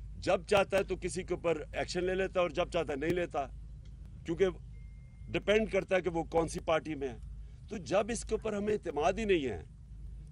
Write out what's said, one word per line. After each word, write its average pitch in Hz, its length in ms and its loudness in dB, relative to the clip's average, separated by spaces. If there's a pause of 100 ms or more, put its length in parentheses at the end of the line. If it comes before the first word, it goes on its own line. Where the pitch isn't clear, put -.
(180)
जब 180 260 2
चाहता 196 320 6
है 190 80 6
तो 185 120 -2
किसी 180 280 -4
के 180 100 -2
ऊपर 156 420 0
action 143 260 0
ले 180 120 2
लेता 190 260 0
है 175 40 6
और 165 80 0
जब 170 180 0
चाहता 156 220 0
है 135 80 -2
नहीं 165 120 2
लेता, 165 320 0 (840)
क्योंकि 175 240 4 (840)
depend 208 380 4
करता 190 260 4
है 180 60 4
कि 175 80 0
वो 165 140 2
कौन 165 240 2
सी 175 120 -4
पार्टी 156 340 2
में 135 140 -2
है। - 600 -12
तो 226 100 -6
जब 190 320 2
इसके 220 240 -4
ऊपर 214 200 -2
हमें 208 200 0
एतमाद 170 440 2
ही 220 80 0
नहीं 175 180 4
है, 104 200 -2 (680)